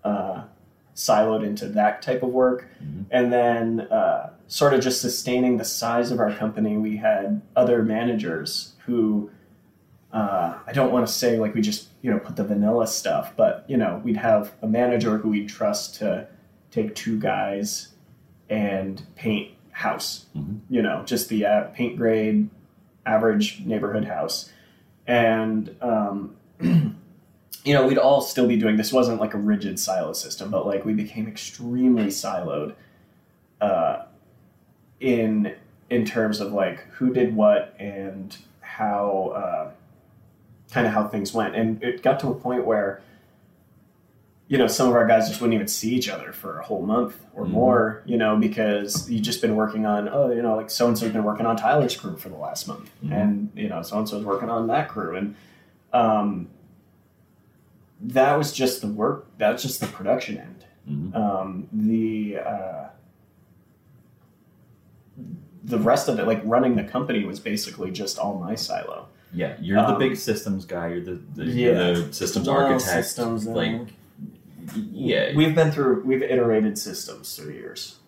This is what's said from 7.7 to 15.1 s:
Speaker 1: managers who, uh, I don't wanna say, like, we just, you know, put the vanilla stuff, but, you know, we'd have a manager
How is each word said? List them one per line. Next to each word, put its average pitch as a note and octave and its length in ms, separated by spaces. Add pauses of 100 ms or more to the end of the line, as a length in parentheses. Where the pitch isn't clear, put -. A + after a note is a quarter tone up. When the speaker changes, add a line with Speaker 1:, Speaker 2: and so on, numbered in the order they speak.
Speaker 1:
managers G#2+ 920 (120)
who, G#2+ 420 (840)
uh, G2 420 (120)
I A2+ 60
don't B2+ 200
wanna A#2 160
say, A#2+ 300
like, G#2+ 140
we A2+ 80
just, G#2 280 (120)
you A#2+ 120
know, G#2+ 80
put - 160
the G#2 80
vanilla G#2 420
stuff, - 500
but, - 300
you C3 100
know, G2+ 280
we'd A2 140
have G#2+ 340 (100)
a A2+ 60
manager A2+ 500